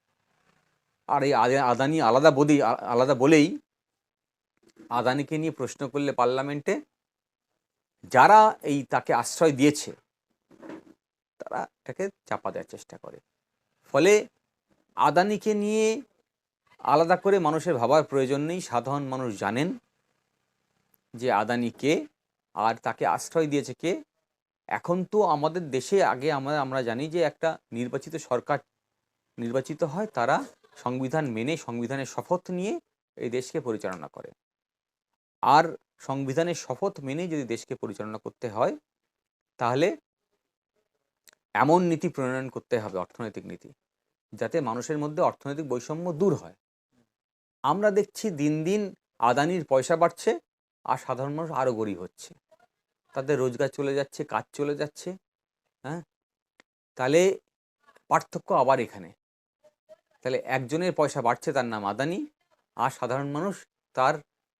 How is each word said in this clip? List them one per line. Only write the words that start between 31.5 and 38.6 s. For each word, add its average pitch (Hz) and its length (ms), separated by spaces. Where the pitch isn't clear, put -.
সংবিধানের 123 480
শপথ - 460
নিয়ে 196 280
এই 123 140
দেশকে 127 320
পরিচালনা 98 460
করে। - 240
আর 151 360
সংবিধানের 139 560
শপথ 165 440
মেনে 143 280
যদি 156 160
দেশকে 117 320
পরিচালনা 107 420
করতে 117 320
হয়, 135 280